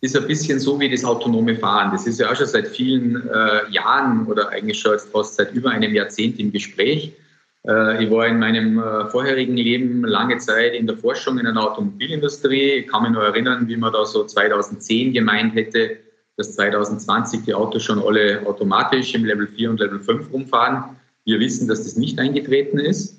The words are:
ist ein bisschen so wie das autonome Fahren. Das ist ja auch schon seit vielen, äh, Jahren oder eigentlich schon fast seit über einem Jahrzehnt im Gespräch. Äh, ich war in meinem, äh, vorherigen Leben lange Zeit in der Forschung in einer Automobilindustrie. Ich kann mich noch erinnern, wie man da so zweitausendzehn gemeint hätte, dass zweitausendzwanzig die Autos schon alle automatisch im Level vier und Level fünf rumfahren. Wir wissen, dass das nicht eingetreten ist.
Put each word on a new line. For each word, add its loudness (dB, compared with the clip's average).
ist -4
ein 2
bisschen -2
so 0
wie 0
das -2
autonome 0
Fahren. 0
Das -2
ist -2
ja 2
auch 0
schon 2
seit 0
vielen, 0
äh, 2
Jahren 2
oder 0
eigentlich -4
schon 4
fast -2
seit 0
über 0
einem 0
Jahrzehnt -2
im -2
Gespräch. -2
Äh, 2
ich 0
war 4
in 2
meinem, 2
äh, -2
vorherigen 0
Leben 0
lange 0
Zeit 0
in -2
der -4
Forschung -2
in -2
einer 0
Automobilindustrie. 0
Ich -2
kann 0
mich 2
noch 2
erinnern, 2
wie -4
man 0
da 2
so 0
zweitausendzehn 0
gemeint 2
hätte, 0
dass -8
zweitausendzwanzig -2
die 0
Autos -2
schon 0
alle 2
automatisch 0
im 2
Level 0
vier -2
und 0
Level -2
fünf -2
rumfahren. -2
Wir 2
wissen, 0
dass 0
das -8
nicht -2
eingetreten 0
ist. -2